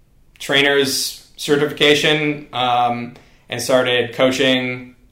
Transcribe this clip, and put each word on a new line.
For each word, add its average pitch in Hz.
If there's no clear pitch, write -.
trainer's 139
certification, 147
um, 120
and 120
started 123
coaching 131